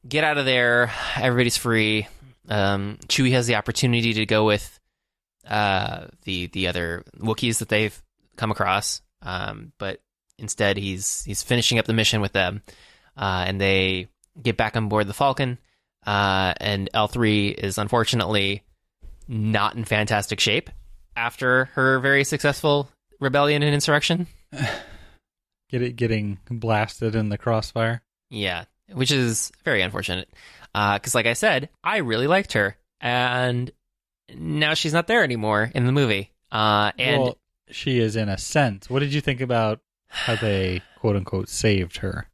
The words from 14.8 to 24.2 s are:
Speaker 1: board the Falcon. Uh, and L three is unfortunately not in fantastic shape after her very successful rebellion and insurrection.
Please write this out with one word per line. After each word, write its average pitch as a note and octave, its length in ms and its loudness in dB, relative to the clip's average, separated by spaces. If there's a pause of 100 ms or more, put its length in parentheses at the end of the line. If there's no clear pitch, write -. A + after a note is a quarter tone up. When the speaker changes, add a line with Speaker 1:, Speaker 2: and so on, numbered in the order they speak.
Speaker 1:
board G#2 180 2
the G2+ 60 -8
Falcon. C3 440 0 (480)
Uh, G2 520 2
and G2+ 360 -2
L G#2+ 140 2
three G#2+ 420 2
is G2+ 300 -4
unfortunately G#2 840 0 (680)
not G#2+ 480 0
in A2+ 100 -6
fantastic G#2+ 540 0
shape - 300 0 (460)
after B2+ 580 2
her C3 260 2
very C#3 240 4
successful C#3+ 640 0 (300)
rebellion C#3+ 440 2
and D3 100 2
insurrection. D3+ 540 2 (240)